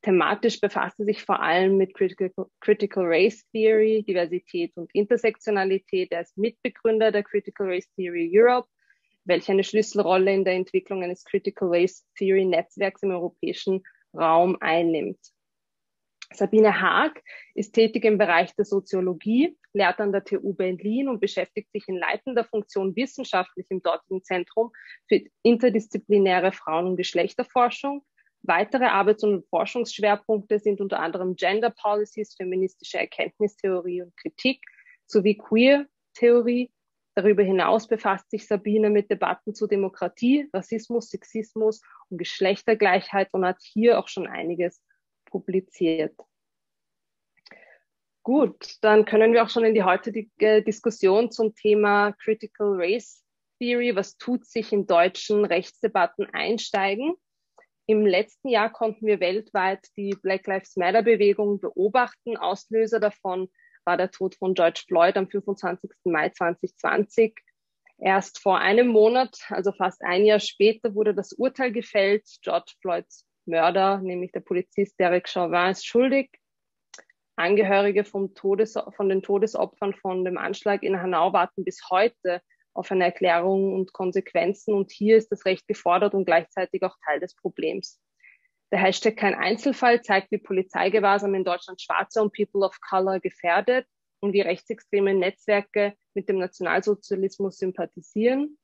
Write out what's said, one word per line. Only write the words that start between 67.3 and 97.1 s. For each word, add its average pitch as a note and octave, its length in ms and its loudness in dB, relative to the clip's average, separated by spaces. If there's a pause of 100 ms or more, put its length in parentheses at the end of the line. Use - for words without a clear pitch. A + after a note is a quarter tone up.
Erst F#3+ 420 -2
vor F#3 200 0
einem A#3 300 4
Monat, A#3 480 4 (100)
also F#3+ 240 -4
fast F#3+ 300 -4
ein F3+ 240 2
Jahr G#3+ 160 6
später, A3 540 0
wurde G#3 180 0
das G3 180 -6
Urteil B3+ 400 -4
gefällt. G#3 560 0 (140)
George F3 400 -4
Floyds F3+ 440 -8 (200)
Mörder, F#3 540 2
nämlich F3+ 340 -8
der F#3 80 -8
Polizist - 580 -4
Derek F3+ 300 2
Chauvin, F3 420 0
ist F#3+ 140 -8
schuldig. C4 520 0 (1000)
Angehörige G3 640 2
vom G3 300 -6
Todes-, G3+ 440 -2 (200)
von G3+ 100 -2
den F#3+ 140 0
Todesopfern G3+ 720 -2
von F#3 320 -6
dem F3+ 120 -6
Anschlag G3+ 460 -4
in F#3+ 180 -2
Hanau F3+ 300 0
warten F#3 320 -2
bis - 260 -10
heute F#3 520 0 (320)
auf - 180 -8
eine F#3 140 2
Erklärung F#3 680 0
und F#3+ 200 -6
Konsequenzen. F#3+ 800 -4
Und G3 180 -2
hier G#3+ 240 2
ist A3 160 2
das - 140 -8
Recht F#3 200 -2
gefordert G3 480 0
und G3 120 -2
gleichzeitig F3 580 -2
auch F#3 220 -6
Teil D3+ 160 -2
des - 140 -12
Problems. - 640 -8 (680)
Der G3 100 -2
Hashtag F#3+ 360 0
Kein G3+ 180 0
Einzelfall A#3 680 0
zeigt, G3 280 -2
wie G#3+ 100 -4
Polizeigewahrsam G3 960 0
in F#3+ 100 -2
Deutschland F#3 360 -6
Schwarze G3 400 -4
und G#3+ 120 -2
People G3+ 320 -2
of F#3 160 -6
Color F#3+ 400 -2
gefährdet G3+ 640 -2 (320)
und G3+ 140 -4
wie G3 80 2
rechtsextreme G3 720 -2
Netzwerke G3+ 800 -2 (200)
mit G3 140 -8
dem F#3+ 100 -2
Nationalsozialismus F#3+ 1200 -4